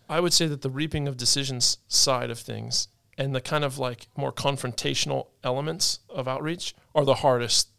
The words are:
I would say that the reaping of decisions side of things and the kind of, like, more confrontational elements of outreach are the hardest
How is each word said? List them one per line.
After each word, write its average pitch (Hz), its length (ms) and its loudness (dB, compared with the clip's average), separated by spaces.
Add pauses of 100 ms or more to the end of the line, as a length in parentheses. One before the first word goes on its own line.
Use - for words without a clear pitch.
I 160 100 0
would 175 140 2
say 165 140 4
that 143 140 -4
the 139 80 -2
reaping 143 380 -4
of 135 80 -4
decisions 123 600 0 (100)
side 123 440 2
of 117 80 -10
things 113 500 -6 (260)
and 135 200 -2
the 127 60 -4
kind 151 220 -2
of, 139 140 -2
like, 127 300 -4 (100)
more 139 160 -2
confrontational 135 960 -2 (160)
elements 147 560 -2 (100)
of 131 180 -6
outreach 151 460 -4 (220)
are 147 100 4
the 135 80 8
hardest 123 640 4